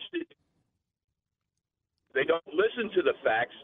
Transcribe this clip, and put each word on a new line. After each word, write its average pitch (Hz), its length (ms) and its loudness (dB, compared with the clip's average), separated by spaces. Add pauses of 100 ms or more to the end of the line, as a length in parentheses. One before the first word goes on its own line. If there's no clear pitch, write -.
(140)
it. 339 120 -4 (1900)
They - 100 2
don't 165 240 2
listen 220 460 -2
to 180 80 4
the 131 100 4 (100)
facts. 120 420 0